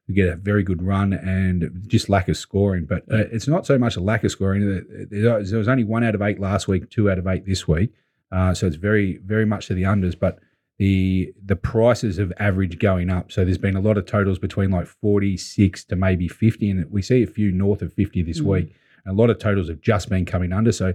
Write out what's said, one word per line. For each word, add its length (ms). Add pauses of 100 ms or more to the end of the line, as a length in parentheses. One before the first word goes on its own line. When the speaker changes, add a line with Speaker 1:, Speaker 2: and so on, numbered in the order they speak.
Speaker 1:
we 80
get 140
a 80
very 260
good 200
run 300
and 760
just 200
lack 200
of 80
scoring. 480
But, 260
uh, 220
it's 160
not 180
so 100
much 200
a 40
lack 220
of 80
scoring. 540 (260)
There, 320
there 160
was 80
only 160
one 220
out 100
of 80
eight 160
last 300
week, 220
two 200
out 80
of 80
eight 180
this 220
week. 240 (400)
Uh, 240
so 140
it's 80
very, 480
very 220
much 200
to 80
the 80
unders. 340
But 220 (400)
the, 540 (120)
the 120
prices 640
of 180
average 400
going 320
up. 220
So 120
there's 140
been 180
a 40
lot 180
of 80
totals 320
between, 320
like, 160
forty-six 1000
to 100
maybe 320
fifty, 420
and 200
we 120
see 200
a 40
few 240
north 320
of 120
fifty 280
this 180
Speaker 2:
Mm. 40
Speaker 1:
week. 280 (360)
A 40
lot 180
of 80
totals 300
have 120
just 300
been 140
coming 280
under, 200
so 220